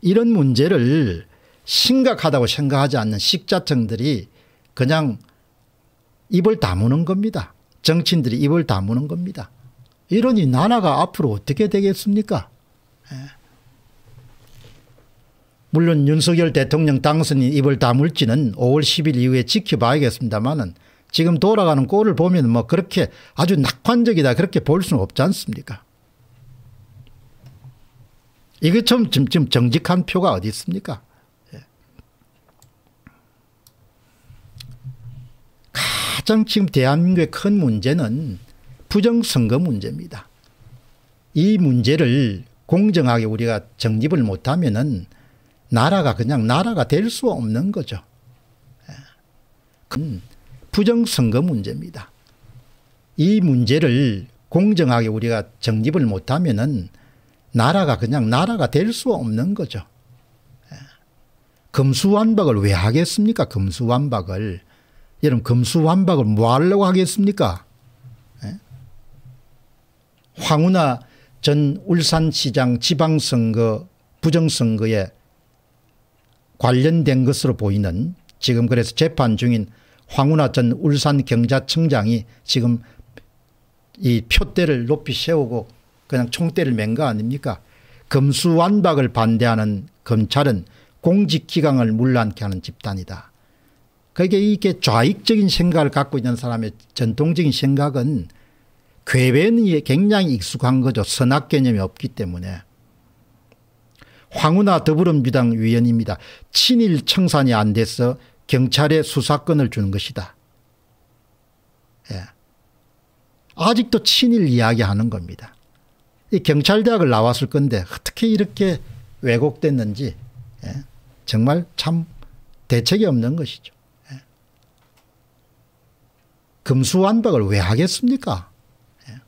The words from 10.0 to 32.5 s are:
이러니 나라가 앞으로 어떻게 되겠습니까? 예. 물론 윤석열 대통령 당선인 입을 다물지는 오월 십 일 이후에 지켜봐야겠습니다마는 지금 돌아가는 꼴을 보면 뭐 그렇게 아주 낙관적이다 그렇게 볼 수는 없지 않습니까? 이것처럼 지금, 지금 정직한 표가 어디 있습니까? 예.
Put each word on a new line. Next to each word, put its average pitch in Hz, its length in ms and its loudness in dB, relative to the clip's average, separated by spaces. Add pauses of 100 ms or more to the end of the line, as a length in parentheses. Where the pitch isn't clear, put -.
이러니 220 380 2
나라가 156 560 2
앞으로 151 280 -2
어떻게 139 380 -2
되겠습니까? 196 800 -2 (640)
예. 135 40 -16 (2500)
물론 160 380 2
윤석열 160 440 2
대통령 143 500 0
당선인 147 500 0
입을 139 260 0
다물지는 127 800 0
오월 131 260 2
십 151 240 -2
일 156 80 0
이후에 127 300 0
지켜봐야겠습니다마는 120 1300 -2 (420)
지금 165 220 2
돌아가는 175 480 2
꼴을 202 280 2
보면 160 360 2
뭐 113 160 0
그렇게 - 440 -2 (240)
아주 180 220 0
낙관적이다 170 800 2
그렇게 170 260 -2
볼 165 220 0
수는 135 200 0
없지 98 200 -4
않습니까? - 600 -4 (2750)
이것처럼 220 500 2
지금, 131 180 0
지금 156 200 0
정직한 147 560 0
표가 185 280 0
어디 95 160 -4
있습니까? 156 540 -8 (520)
예. 123 100 -20 (4000)